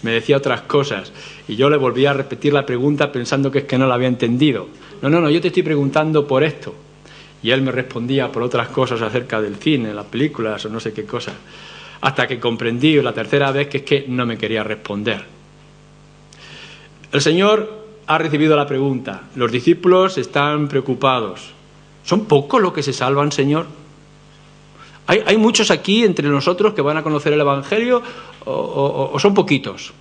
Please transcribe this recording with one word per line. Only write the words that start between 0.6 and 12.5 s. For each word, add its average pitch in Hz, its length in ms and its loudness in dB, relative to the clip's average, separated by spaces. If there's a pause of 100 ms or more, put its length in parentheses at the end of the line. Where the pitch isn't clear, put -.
cosas. 135 500 -2 (360)
Y 110 80 -8
yo 131 120 4
le 151 80 4
volvía 131 360 2
a - 20 0
repetir 135 380 -2
la 139 120 2
pregunta 143 460 0
pensando 135 400 -2
que 139 80 0
es 131 60 -2
que 127 120 -2
no 131 100 4
la 127 80 2
había 127 140 0
entendido. 123 600 0 (340)
"No, 135 80 0
no, 170 100 4
no, 156 80 2
yo 160 120 2
te 175 80 -2
estoy 170 160 0
preguntando 151 640 2
por 143 180 2
esto". 151 300 -6 (680)
Y 110 80 -2
él 135 120 4
me 131 100 0
respondía 123 580 -2
por 117 120 -4
otras 120 260 0
cosas 123 340 -2
acerca 117 380 -4
del 104 160 -4
cine, 120 360 0
las 104 140 -10
películas 113 580 -4
o 110 40 -8
no 110 100 -8
sé 110 140 -8
qué 104 120 -10
cosa. 113 280 -10 (680)
Hasta 123 280 0
que 127 100 -6
comprendí 120 640 2